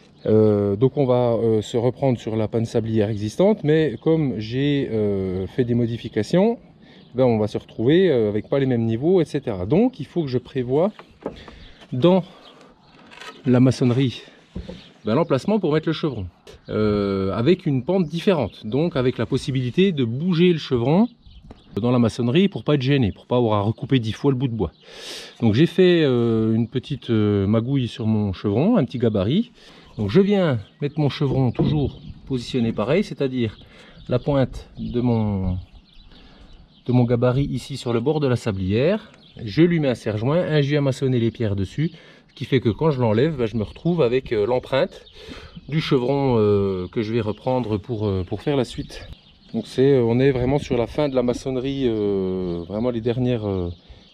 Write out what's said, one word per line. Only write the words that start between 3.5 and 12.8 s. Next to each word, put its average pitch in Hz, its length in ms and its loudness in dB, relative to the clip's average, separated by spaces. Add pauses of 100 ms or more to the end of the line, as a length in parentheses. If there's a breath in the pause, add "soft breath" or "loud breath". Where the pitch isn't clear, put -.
mais 147 360 2
comme 160 380 0
j'ai, 135 540 -2
euh, 95 560 -2
fait - 160 -2
des 120 100 -2
modifications, 120 880 0 (540 loud breath)
ben, 127 100 2
on 117 140 4
va 107 80 2
se 107 100 -6
retrouver, 160 540 2
euh, 117 180 2
avec 104 220 -4
pas 143 80 0
les 139 80 2
mêmes 120 180 0
niveaux, 143 380 2
et - 20 -2
cetera. 117 400 -4
Donc 185 360 2
il 135 40 -10
faut - 180 -4
que 143 60 -6
je 127 80 -2
prévoie 135 560 -2 (1000 loud breath)
dans 170 300 4 (1200 loud breath)